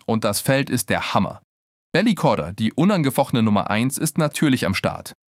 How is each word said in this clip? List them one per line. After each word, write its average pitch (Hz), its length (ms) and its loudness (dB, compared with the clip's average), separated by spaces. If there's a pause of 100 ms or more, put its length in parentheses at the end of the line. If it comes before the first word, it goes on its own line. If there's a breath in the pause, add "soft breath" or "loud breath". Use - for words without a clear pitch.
und 110 200 0
das 104 160 -2
Feld 135 280 0
ist - 200 -4
der - 240 -2
Hammer. - 280 -2 (520)
Belly 202 220 2
Corder, 98 380 0
die 110 180 -2
unangefochtene 143 720 2
Nummer 104 260 2
eins, 117 280 0
ist - 200 -4
natürlich 147 480 0
am 95 80 0
Start. - 380 -4 (160)